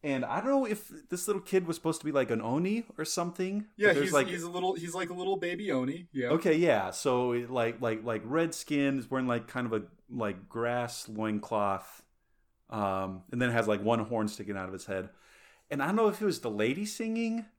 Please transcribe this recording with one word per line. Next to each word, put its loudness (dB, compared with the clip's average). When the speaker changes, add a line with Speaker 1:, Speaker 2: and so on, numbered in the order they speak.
Speaker 1:
And -2
I -2
don't -2
know 4
if -4
this -4
little 0
kid 2
was -2
supposed -2
to -16
be, -2
like, 2
an 2
Oni 0
or -2
something, -2
but -8
Speaker 2:
Yeah, 8
Speaker 1:
there's, 6
Speaker 2:
he's, 2
Speaker 1:
like 6
Speaker 2:
he's -4
a -8
little, 0
he's -6
like -4
a -8
little -2
baby -4
Oni. -2
Yeah. -2
Speaker 1:
Okay, 4
yeah. 4
So, 2
like, 0
like, 0
like, -2
red 0
skin, 0
is -6
wearing, 0
like, 0
kind -4
of -2
a, 0
like, -4
grass -2
loincloth, -2
um, -2
and -2
then 2
has, 2
like, 4
one 2
horn 0
sticking -6
out -4
of -8
his -10
head. -4
And -4
I 0
don't 0
know 4
if -2
it -2
was 2
the -4
lady 0
singing -4